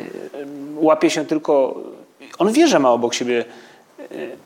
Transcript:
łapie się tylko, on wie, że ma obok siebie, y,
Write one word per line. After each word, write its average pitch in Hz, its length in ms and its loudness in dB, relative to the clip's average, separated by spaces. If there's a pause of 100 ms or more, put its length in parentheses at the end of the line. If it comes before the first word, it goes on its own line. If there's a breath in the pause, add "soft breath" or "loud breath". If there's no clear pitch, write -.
(760)
łapie 156 340 2
się 151 160 -2
tylko, 143 500 0 (600)
on 208 160 2
wie, 320 140 6
że 190 120 4
ma 131 120 6
obok 120 220 2
siebie, 120 320 -2 (680 loud breath)
y, - 340 -12